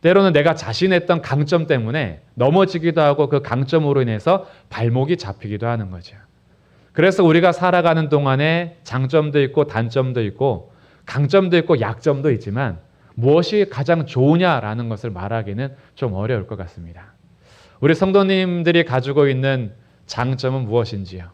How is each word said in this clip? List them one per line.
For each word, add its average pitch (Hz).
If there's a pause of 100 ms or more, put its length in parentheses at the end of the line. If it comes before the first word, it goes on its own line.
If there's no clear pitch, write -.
때로는 185
내가 147
자신했던 175
강점 151
때문에 117 (140)
넘어지기도 170
하고 143
그 143
강점으로 139
인해서 127 (240)
발목이 120
잡히기도 104
하는 113
거죠. 90 (760)
그래서 185
우리가 170
살아가는 170
동안에 147
장점도 147
있고 143
단점도 127
있고 101 (340)
강점도 175
있고 160
약점도 135
있지만 107 (360)
무엇이 165
가장 156
좋으냐라는 127
것을 110
말하기는 107 (200)
좀 117
어려울 104
것 110
같습니다. 85 (680)
우리 156
성도님들이 185
가지고 135
있는 131 (320)
장점은 131
무엇인지요? 101